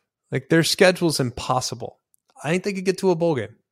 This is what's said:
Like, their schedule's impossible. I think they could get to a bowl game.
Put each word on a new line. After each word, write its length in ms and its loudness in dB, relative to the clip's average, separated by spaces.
Like, 160 -4
their 160 4
schedule's 560 2
impossible. 800 -4
I 80 -4
think 140 0
they 80 -4
could 120 -6
get 140 0
to 120 2
a 60 2
bowl 200 0
game. 200 -8